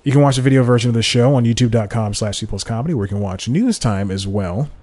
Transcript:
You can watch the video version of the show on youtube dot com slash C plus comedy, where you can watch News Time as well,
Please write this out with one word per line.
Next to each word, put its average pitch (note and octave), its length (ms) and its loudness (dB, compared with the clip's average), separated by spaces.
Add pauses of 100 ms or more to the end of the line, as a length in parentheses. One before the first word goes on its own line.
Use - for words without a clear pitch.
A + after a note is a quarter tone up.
You C#3 80 -2
can C#3+ 120 6
watch C#3 140 4
the C3 60 -2
video C3+ 200 4
version A#2+ 260 2
of A#2 60 0
the A2+ 80 0
show B2 320 2
on B2 100 2
youtube A#2 260 2
dot A2 200 0
com G#2+ 240 -2
slash G#2 240 -4
C A2 80 -8
plus G#2 180 -6
comedy, B2 300 -4
where G#2 100 -2
you F#2 60 -6
can G2+ 100 -4
watch F#2+ 260 -6
News G#3+ 320 0
Time G2+ 320 -2
as F#2+ 160 -4
well, G2 440 -4 (120)